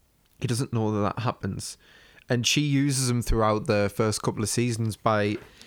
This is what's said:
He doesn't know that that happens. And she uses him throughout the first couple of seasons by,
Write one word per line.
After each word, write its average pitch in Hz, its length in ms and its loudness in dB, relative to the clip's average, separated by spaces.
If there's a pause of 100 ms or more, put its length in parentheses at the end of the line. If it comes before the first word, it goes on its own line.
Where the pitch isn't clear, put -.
(400)
He 117 80 -4
doesn't 117 260 -2
know 110 180 2
that 104 240 0
that 113 80 -6
happens. - 540 -6 (520)
And 120 160 0
she - 160 2
uses 139 480 2
him 120 120 0
throughout 110 440 2
the 101 280 2
first 110 280 0
couple 107 220 -2
of 101 60 -2
seasons 113 460 -2
by, 104 420 0 (300)